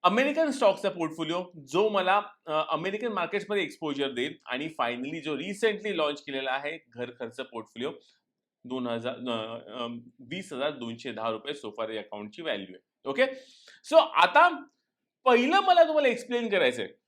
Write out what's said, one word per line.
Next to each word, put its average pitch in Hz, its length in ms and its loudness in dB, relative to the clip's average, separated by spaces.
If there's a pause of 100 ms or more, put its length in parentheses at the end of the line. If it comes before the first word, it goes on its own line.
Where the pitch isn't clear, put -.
अमेरिकन 285 460 2
स्टॉकचा 202 400 2
पोर्टफोलिओ, 165 540 -4 (240)
जो 190 220 2
मला, 196 320 2 (240)
अ, 156 240 0
अमेरिकन 196 380 -4
मार्केट्समध्ये 196 560 -2
एक्सपोजर 139 480 -4
देईल. 131 220 -4 (120)
आणि 139 240 -4 (100)
finally 131 420 -4
जो 143 160 -4
recently 202 580 -2
लॉन्च 147 260 -2
केलेला 135 300 -6
आहे 147 260 -6 (180)
घर 120 140 -8
खर्च 117 300 -12
पोर्टफोलिओ, 117 520 -10 (720)
दोन 127 220 -6
हजार, 117 260 -4
अ, 117 460 -6 (220)
अ, 117 60 -4 (320)
वीस 151 340 -12
हजार 139 180 -2
दोनशे 117 400 -10
दहा 113 200 -4
रुपये 110 220 -8 (120)
so 104 140 -8
far 110 140 -6
या 110 60 -4
अकाउंटची 104 420 -12
व्हॅल्यू 104 340 -6
आहे. - 340 -14
ओके, 139 140 2 (680)
so 320 60 8
आता 294 680 6 (640)
पहिलं 254 340 6
मला 359 240 8
तुम्हाला 302 240 4
एक्सप्लेन 240 420 0
करायचंय 127 380 2 (200)